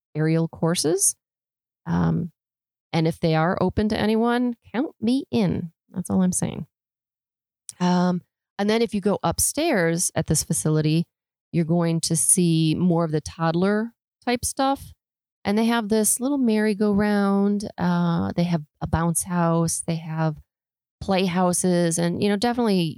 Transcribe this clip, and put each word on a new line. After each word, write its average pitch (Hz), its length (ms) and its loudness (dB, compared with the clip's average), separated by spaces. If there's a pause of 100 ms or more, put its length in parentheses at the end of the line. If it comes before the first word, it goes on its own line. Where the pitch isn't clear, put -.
(160)
aerial 160 320 0
courses. 302 680 -2 (680)
Um, 170 460 -2 (640)
and 165 140 0
if 170 120 -4
they 165 160 0
are 160 260 0
open 208 280 0
to 220 100 -2
anyone, 233 560 0 (180)
count 269 280 -4
me 247 300 0
in. 180 400 -2 (180)
That's - 200 -8
all 190 120 2
I'm 180 120 4
saying. - 340 -6 (1120)
Um, 180 420 2 (380)
and 208 100 0
then 226 140 2
if 226 100 -2
you 202 80 -2
go 196 220 0
upstairs 175 920 0
at - 140 -2
this 156 160 0
facility, 156 640 0 (460)
you're 165 140 0
going 165 360 0
to - 140 -2
see 160 600 2
more 170 280 2
of 160 80 -2
the 151 100 0
toddler 190 720 -2 (300)
type 247 220 -2
stuff. - 480 -4 (500)
And 208 140 0
they 226 80 2
have 226 240 0
this 214 300 2
little 277 180 -2
merry-go-round. 208 1300 2 (100)
Uh, 175 580 0
they 175 80 0
have 170 180 0 (180)
a 151 60 -6
bounce 165 380 0
house. 165 640 0
They 165 80 -4
have 160 420 -4 (640)
playhouses 180 960 2
and, 170 240 -2
you 202 80 2
know, 208 60 2
definitely 208 640 0